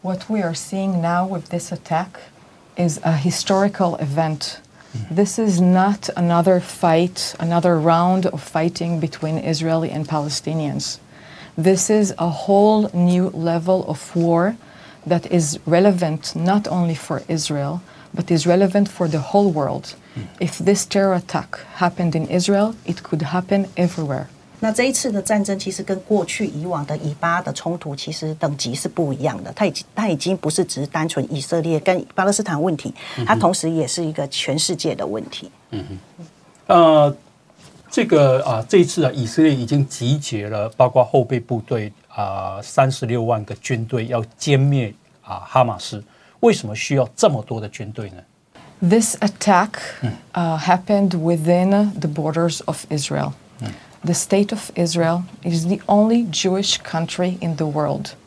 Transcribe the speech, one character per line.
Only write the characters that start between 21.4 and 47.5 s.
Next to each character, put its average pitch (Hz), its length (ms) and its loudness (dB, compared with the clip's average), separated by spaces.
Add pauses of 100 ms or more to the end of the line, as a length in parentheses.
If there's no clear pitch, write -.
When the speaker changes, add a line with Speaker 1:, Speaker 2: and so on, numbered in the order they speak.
Speaker 1:
happened 175 360 0
in 160 120 -2
Israel, 202 480 2 (100)
it - 180 -6
could 156 200 -4
happen 185 540 0
everywhere. 151 500 -2 (340)
Speaker 3:
那 220 100 0
这 247 140 0
一 262 80 2
次 254 180 -2
的 202 100 -2
战 208 220 0
争 196 160 -2
其 190 140 -8
实 196 100 -8
跟 190 200 -4
过 202 220 0
去 - 220 -4
以 151 200 -6
往 151 200 -4
的 151 120 -4
以 151 200 -4
巴 170 240 0
的 139 100 -6
冲 165 260 -6
突 143 180 -8
其 151 160 -10
实 156 220 -6
等 147 220 -4
级 127 200 -6
是 - 120 -6
不 151 240 -2
一 127 100 -6
样 120 200 -4
的， 170 140 -12
它 208 100 0
已 165 60 0
经， - 200 -10
它 214 160 -2
已 175 60 2
经 175 220 -2
不 156 120 -4
是 170 160 0
只 - 160 -8
是 143 60 -4
单 160 220 -4
纯 135 260 -4
以 139 60 -4
色 165 220 -2
列 156 180 0
跟 180 340 0
巴 190 100 0
勒 196 60 4
斯 202 140 0
坦 156 180 -2
问 175 140 0
题， - 180 -10 (220)
Speaker 2:
嗯 123 80 -4
哼。 - 20 -4
Speaker 3:
它 - 80 4
同 175 180 4
时 165 160 -2
也 160 200 0
是 170 160 -4
一 156 80 -2
个 151 160 -4
全 - 280 -4
世 - 200 -2
界 151 180 -2
的 98 100 -6
问 104 260 -6
题。 - 200 -14 (200)
Speaker 2:
嗯 104 180 -8
哼。 98 380 -16 (420)
呃， 156 480 6 (720)
这 - 160 0
个， 135 380 6
啊， 113 240 -2
这 202 100 6
一 175 60 8
次 175 200 0
啊， 127 80 2
以 127 140 -4
色 160 160 2
列 156 100 6
已 123 140 -2
经 143 220 2
集 127 280 0
结 107 320 -6
了 107 280 -4
包 127 120 6
括 123 160 4
后 127 200 2
备 120 160 -2
部 117 220 -6
队， 107 300 -4 (140)
啊， 95 560 -8
三 131 260 2
十 135 160 -4
六 120 200 -2
万 113 200 0
个 - 120 -12
军 113 280 -4
队， 113 220 -4
要 120 160 -2 (160)
歼 143 180 2
灭， 135 380 2 (280)
啊， 92 220 -12
哈 131 200 4
马 110 120 -2
斯。 101 280 -10 (340)
为 233 140 6
什 139 160 -2
么 107 80 -8
需 - 180 -4
要 127 220 2
这 160 120 4
么 127 140 0
多 113 180 -8